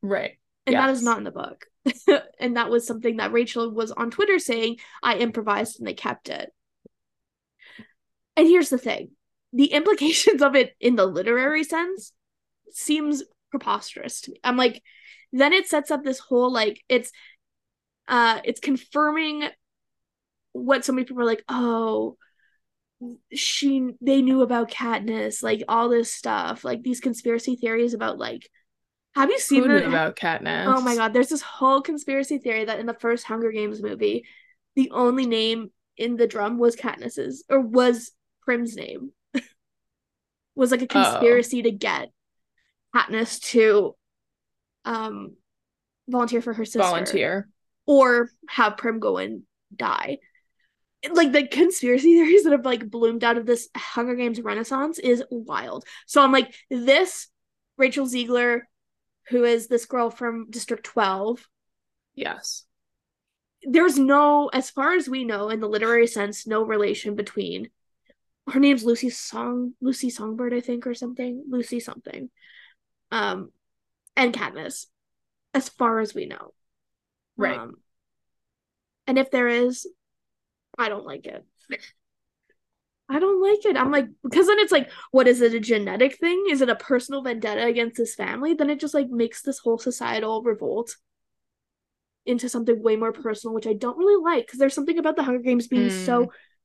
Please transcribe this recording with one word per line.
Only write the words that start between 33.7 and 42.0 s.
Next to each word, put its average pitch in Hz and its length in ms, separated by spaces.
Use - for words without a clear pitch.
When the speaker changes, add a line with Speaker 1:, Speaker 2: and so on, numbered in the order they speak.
Speaker 2:
movie, 214 440
the 262 160
only 247 360
name 226 440
in 240 200
the 233 100
drum 220 320
was 233 180
Katniss's, - 720
or 269 120
was 247 500
Prim's 240 340
name. - 360
<laughs> 277 80
Was, 254 160
like, 247 120
a - 20
Speaker 1:
Oh. - 20
Speaker 2:
conspiracy 240 760
to 233 80
get 196 400